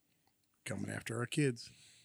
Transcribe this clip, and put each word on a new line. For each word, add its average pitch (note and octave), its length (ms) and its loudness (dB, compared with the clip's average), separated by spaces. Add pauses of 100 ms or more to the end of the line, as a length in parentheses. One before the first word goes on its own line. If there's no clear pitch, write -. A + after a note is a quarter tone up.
(640)
Coming G2+ 260 -4
after G#2+ 280 -4
our A#2+ 80 0
kids. C3 440 2 (340)